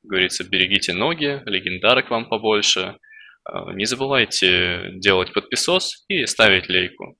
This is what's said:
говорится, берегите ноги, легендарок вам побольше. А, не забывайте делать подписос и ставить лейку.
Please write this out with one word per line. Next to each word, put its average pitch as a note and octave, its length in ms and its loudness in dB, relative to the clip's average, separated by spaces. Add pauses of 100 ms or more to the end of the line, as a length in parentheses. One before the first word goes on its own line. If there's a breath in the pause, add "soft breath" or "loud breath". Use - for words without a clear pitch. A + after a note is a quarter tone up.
(100)
говорится, F#2 340 -2
берегите F#2 500 0
ноги, C#3+ 520 -2
легендарок F#2+ 640 0
вам A2+ 180 -4
побольше. G#2 720 0 (460 loud breath)
А, - 300 -10
не G2 120 -4
забывайте F#2 1080 0
делать F#2+ 380 2
подписос - 760 -2
и D#3+ 180 0
ставить G2 440 4
лейку. - 500 -4